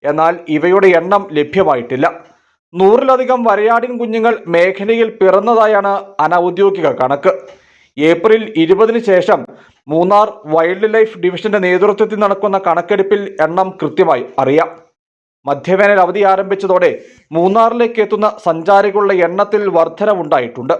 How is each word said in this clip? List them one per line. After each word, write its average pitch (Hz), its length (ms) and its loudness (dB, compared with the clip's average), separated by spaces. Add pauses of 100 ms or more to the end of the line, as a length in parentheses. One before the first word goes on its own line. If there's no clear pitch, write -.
(100)
എന്നാൽ 160 240 0 (220)
ഇവയുടെ 180 340 4 (100)
എണ്ണം 196 240 0 (140)
ലഭ്യമായിട്ടില്ല. 143 720 -2 (720)
നൂറിലധികം 254 680 2
വരയാടിൻ 226 440 0 (100)
കുഞ്ഞുങ്ങൾ 226 320 -2 (200)
മേഖലയിൽ 196 640 0
പിറന്നതായാണ് 202 760 2 (340)
അനൗദ്യോഗിക 175 760 0
കണക്ക്. 143 320 0 (800)
ഏപ്രിൽ 214 320 2 (180)
ഇരുപതിന് 220 480 2
ശേഷം 190 320 2 (500)
മൂന്നാർ 196 380 2 (240)
വൈൽഡ് 185 400 0
ലൈഫ് 220 300 0
ഡിവിഷന്റെ 180 420 -2
നേതൃത്വത്തിൽ 202 580 0
നടക്കുന്ന 196 340 -2 (100)
കണക്കെടുപ്പിൽ 196 540 0 (260)
എണ്ണം 185 220 -2 (120)
കൃത്യമായി 151 420 0 (200)
അറിയാം. 151 280 0 (760)
മധ്യവേനൽ 190 560 2
അവധി 185 260 -2
ആരംഭിച്ചതോടെ 190 600 0 (460)
മൂന്നാറിലേക്ക് 226 680 0
എത്തുന്ന 208 240 -2 (180)
സഞ്ചാരികളുടെ 196 680 0 (100)
എണ്ണത്തിൽ 208 360 -2 (140)
വർധനവുണ്ടായിട്ടുണ്ട്. 160 1040 -2